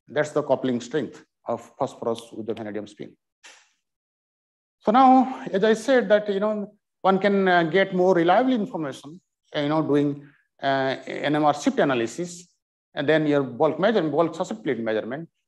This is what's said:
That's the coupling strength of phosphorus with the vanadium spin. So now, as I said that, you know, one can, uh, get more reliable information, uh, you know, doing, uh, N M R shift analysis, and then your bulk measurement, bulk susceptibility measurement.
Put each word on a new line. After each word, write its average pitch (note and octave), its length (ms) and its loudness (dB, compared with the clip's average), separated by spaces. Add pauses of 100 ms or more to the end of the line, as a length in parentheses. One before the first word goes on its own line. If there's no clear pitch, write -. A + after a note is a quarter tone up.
That's C#3+ 240 -4
the D3 120 -2
coupling C3 360 -2
strength - 460 -8 (220)
of A#2 120 -6 (200)
phosphorus A#2 420 -6 (100)
with A2 140 -14
the A2+ 80 -6
vanadium G#2 340 -10
spin. - 240 -18 (1700)
So G#3+ 100 0
now, C4 600 6
as F#3+ 120 0
I A3 100 4
said A3+ 360 2
that, G#3 200 2
you G3 100 -2
know, G#3 340 -4 (280)
one F#3+ 160 4
can, G3 300 2
uh, F3 160 4
get F#3+ 320 0
more F3+ 180 4
reliable F#3 400 4
information, D#3+ 640 -6 (360)
uh, D3+ 60 -2
you C#3+ 80 -2
know, D#3 120 0
doing, C#3+ 460 0 (340)
uh, C3+ 340 0 (120)
N A#2+ 280 -4
M D3+ 100 2
R D3 80 4
shift - 260 -2
analysis, C3+ 680 -2 (460)
and D3 160 -2
then D#3 160 2
your C#3+ 160 2
bulk C3+ 380 -2
measurement, F#3 340 0
bulk E3 220 0
susceptibility D#3+ 480 -6
measurement. A2 440 -4 (200)